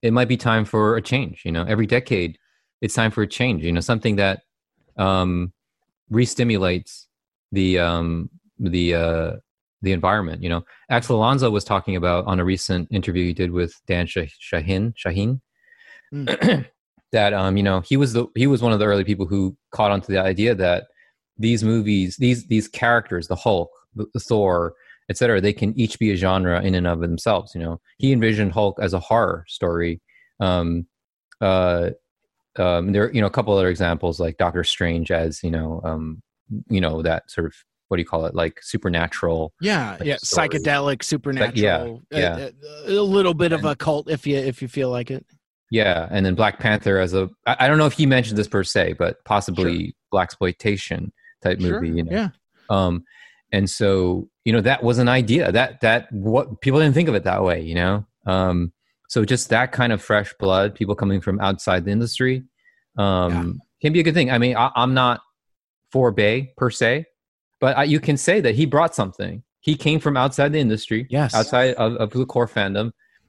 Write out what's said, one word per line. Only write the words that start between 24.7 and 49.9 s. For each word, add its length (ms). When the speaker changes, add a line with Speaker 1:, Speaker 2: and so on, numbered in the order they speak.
Speaker 1:
et 80
cetera, 240
they 120
can 260
each 200
be 120
a 60
genre 460
in 120
and 120
of 140
themselves, 540
you 60
know. 200
He 140
envisioned 400
Hulk 300
as 100
a 80
horror 480
story. 540
Um, 460
um, 1500
there, 200
you 80
know, 60
a 40
couple 260
other 120
examples 520
like 160
Doctor 280
Strange 460
as, 320
you 80
know, 340
um, 380
you 120
know, 220
that 280
sort 160
of, 80
what 80
do 60
you 40
call 200
it, 80
like, 280
supernatural, 960
Speaker 2:
Yeah, 380
Speaker 1:
like, 60
Speaker 2:
yeah, 180
Speaker 1:
story. 260
Speaker 2:
psychedelic, 380
Speaker 1:
Like, 160
yeah, 40
Speaker 2:
supernatural, 1040
Speaker 1:
yeah. 260
Speaker 2:
a, 560
a, 80
a 20
little 320
bit 180
of 80
Speaker 1:
And 100
Speaker 2:
a 60
cult 340
if 160
you, 100
if 260
you 60
feel 220
like 200
it. 140
Speaker 1:
Yeah, 380
and 160
then 80
Black 240
Panther 400
as 160
a, 160
I, 140
I 80
don't 100
know 80
if 60
he 140
mentioned 320
this 100
per 160
se, 300
but 300
possibly 720